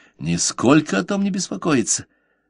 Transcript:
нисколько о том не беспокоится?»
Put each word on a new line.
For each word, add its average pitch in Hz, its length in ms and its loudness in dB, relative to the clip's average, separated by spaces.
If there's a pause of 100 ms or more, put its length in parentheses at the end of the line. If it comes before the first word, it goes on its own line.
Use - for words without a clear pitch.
(180)
нисколько 160 840 2
о 190 40 -2
том 196 200 -2
не 202 60 0
беспокоится?» 180 760 -2 (440)